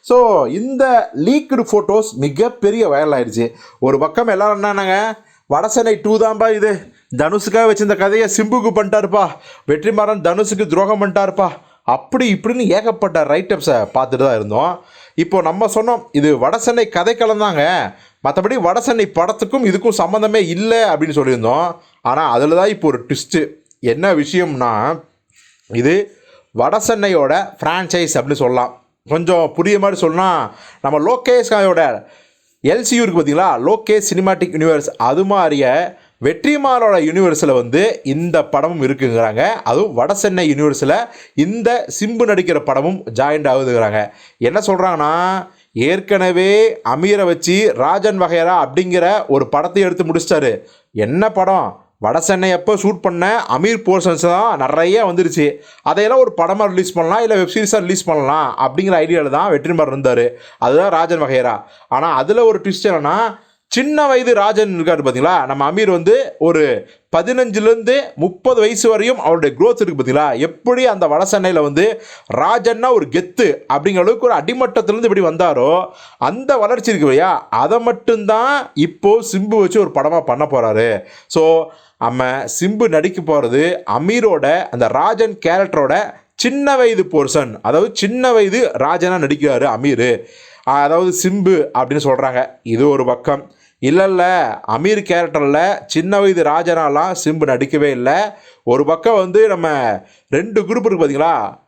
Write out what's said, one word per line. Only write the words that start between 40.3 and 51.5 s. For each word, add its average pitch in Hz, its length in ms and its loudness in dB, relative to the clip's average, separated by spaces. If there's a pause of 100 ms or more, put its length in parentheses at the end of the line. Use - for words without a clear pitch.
யூனிவர்ஸில் 147 580 0 (260)
இந்த 220 520 -2 (140)
சிம்பு 226 260 -2
நடிக்கிற 180 380 0
படமும் 151 400 -2 (100)
ஜாயின்ட் 147 320 0
ஆகுதுங்கிறாங்க. 117 640 0 (280)
என்ன 139 220 0
சொல்றாங்கன்னா, 180 840 -2 (260)
ஏற்கனவே 190 1160 0
அமீரை 190 360 0
வச்சு 175 520 0
ராஜன் 185 460 0
வகைரா 170 440 2
அப்படிங்கிற 180 600 0
ஒரு 139 200 0
படத்தை 175 340 0
எடுத்து 180 220 0
முடிச்சிட்டாரு. 160 560 0 (320)
என்ன 151 400 -2
படம்? 185 480 -2 (220)